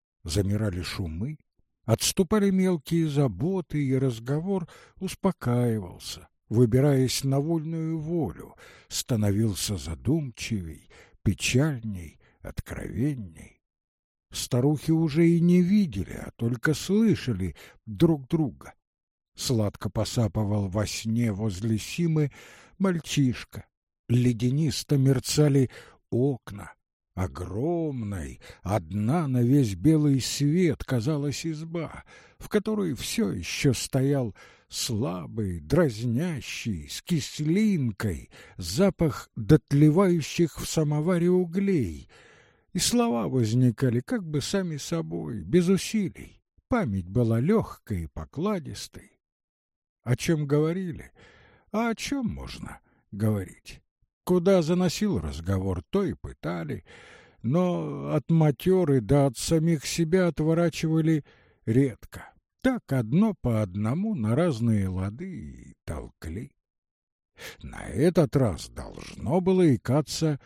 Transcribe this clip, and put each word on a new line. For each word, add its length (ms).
Замирали 580
шумы, 560
отступали 640
мелкие 580
заботы, 760
и 120
разговор 720
успокаивался, 1300
выбираясь 760
на 160
вольную 580
волю, 560
становился 880
задумчивей, 1120
печальней, 1000
откровенней. 1200
Старухи 600
уже 360
и 140
не 220
видели, 500
а 240
только 380
слышали 840
друг 420
друга. 460
Сладко 560
посапывал 800
во 180
сне 460
возле 460
Симы 520
мальчишка. 880
Леденисто 880
мерцали 720
окна. 640
Огромной, 1300
одна 640
на 120
весь 360
белый 440
свет 640
казалась 640
изба, 580
в 100
которой 460
всё 360
ещё 420
стоял 640
слабый, 920
дразнящий, 1300
с 140
кислинкой, 1300
запах 800
дотлевающих 1200
в 100
самоваре 600
углей. 800
И 80
слова 480
возникали 720
как 240
бы 160
сами 360
собой, 680
без 240
усилий. 720
Память 420
была 300
лёгкой 680
и 40
покладистой. 1120
О 140
чём 320
говорили? 640
А 200
о 40
чём 320
можно 540
говорить? 680
Куда 380
заносил 580
разговор, 720
то 120
и 120
пытали, 720
но 720
от 160
матёры 720
да 240
от 100
самих 480
себя 440
отворачивали 960
редко. 680
Так 320
одно 480
по 180
одному 540
на 200
разные 540
лады 400
и 460
толкли. 680
На 260
этот 480
раз 360
должно 720
было 340
икаться 680